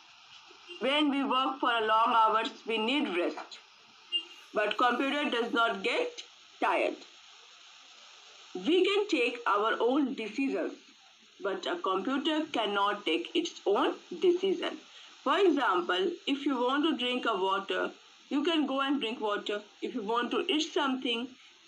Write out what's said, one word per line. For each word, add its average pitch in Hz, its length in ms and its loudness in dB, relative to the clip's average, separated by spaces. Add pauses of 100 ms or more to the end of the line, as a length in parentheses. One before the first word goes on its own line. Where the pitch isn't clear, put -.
(800)
When 285 300 2
we 277 120 0
work 269 380 0
for 262 100 2
a 226 160 2
long 220 220 4
hours, 220 420 4 (160)
we 226 100 -2
need 220 400 0
rest. - 440 -4 (920)
But 208 240 0
computer 262 540 0
does 233 220 -2
not 226 320 0
get - 400 -2 (360)
tired. 175 360 0 (1600)
We 294 300 4
can 403 240 2
take 247 380 0
our 214 340 2
own 247 340 2
decisions, 220 580 -4 (680)
but 190 260 -4
a 175 100 -2
computer 262 760 -2
cannot 302 540 0
take - 280 -2
its - 300 -2
own 214 300 2 (260)
decision. - 580 2 (440)
For 294 160 2
example, 196 720 2 (160)
if 277 180 -2
you 269 160 2
want 269 240 2
to 302 140 2
drink 247 260 -2
a 233 100 0
water, 190 580 -2 (360)
you 269 160 0
can 330 220 2
go 269 140 -2
and 277 200 0
drink 220 200 -6
water. 208 420 -2 (180)
If 196 140 -6
you 240 80 -4
want 233 300 -2
to 240 160 0
eat 302 240 -2
something, 254 560 -2 (400)